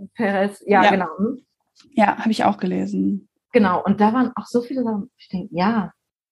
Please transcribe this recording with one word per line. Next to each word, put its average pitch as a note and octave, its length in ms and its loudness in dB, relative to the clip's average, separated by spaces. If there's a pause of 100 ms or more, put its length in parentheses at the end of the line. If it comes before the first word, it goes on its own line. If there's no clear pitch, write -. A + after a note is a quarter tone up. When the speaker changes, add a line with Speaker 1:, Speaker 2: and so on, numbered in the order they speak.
(160)
Speaker 1:
Perez, G3+ 500 -2
ja, G3 180 4
Speaker 2:
Ja. G3+ 80 6
Speaker 1:
genau. F3+ 260 -2
Hm? A#3 280 -4 (480)
Speaker 2:
Ja, G3+ 240 2
hab - 100 -4
ich A3 160 0
auch G3+ 140 2
gelesen. F#3+ 720 -2 (220)
Speaker 1:
Genau, F#3+ 320 2
und G3+ 160 0
da G#3+ 140 4
waren B3+ 220 0
auch G#3+ 100 -10
so A#3+ 160 -2
viele B3+ 220 -6
Sachen, G#3+ 340 -6
ich - 120 -20
denk, F3+ 220 -8
„Ja, F#3 400 -2 (400)